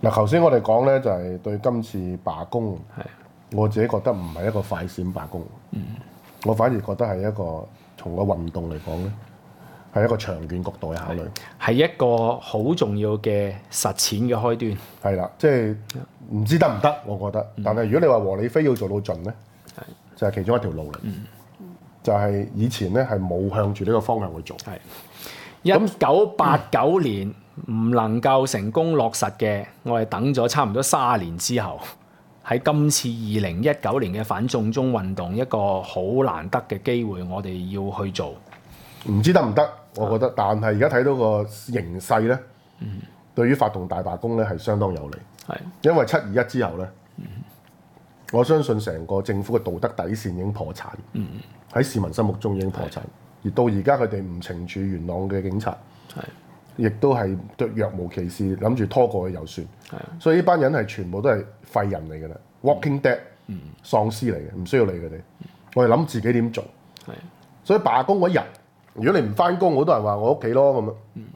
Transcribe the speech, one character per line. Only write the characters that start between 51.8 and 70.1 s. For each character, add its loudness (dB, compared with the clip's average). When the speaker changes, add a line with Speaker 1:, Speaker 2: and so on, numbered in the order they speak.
Speaker 1:
市 0
民 -2
心 0
目 0
中 -2
已 -2
經 0
破 -6
產。 -10
Speaker 2:
係。 -10
Speaker 1:
而 -2
到 2
而 2
家 4
佢 2
哋 -4
唔 -8
懲 -10
處 -8
元 -4
朗 -4
嘅 -2
警 -2
察。 -4
Speaker 2:
係。 -12
Speaker 1:
亦 4
都 2
係 0
對 -2
若 0
無 -6
其 -6
事， -2
諗 2
住 0
拖 4
過 -2
去 -8
就 -10
算。 -10
Speaker 2:
係。 -14
Speaker 1:
所 4
以 6
呢 4
班 4
人 4
係 0
全 -8
部 -4
都 2
係 2
廢 0
人 -6
嚟 -10
㗎 -10
啦， -12
walking 2
dead， 2
Speaker 2:
嗯。 -10
Speaker 1:
喪 2
屍 -2
嚟 -2
嘅， -8
唔 -6
需 0
要 6
理 -2
佢 -8
哋。 -10
Speaker 2:
嗯。 -18
Speaker 1:
我 6
哋 6
諗 2
自 -4
己 2
點 2
做。 -6
Speaker 2:
係。 -14
Speaker 1:
所 4
以 4
罷 2
工 2
嗰 4
日， 2
如 2
果 4
你 0
唔 -4
返 4
工， 4
好 4
多 4
人 0
話 0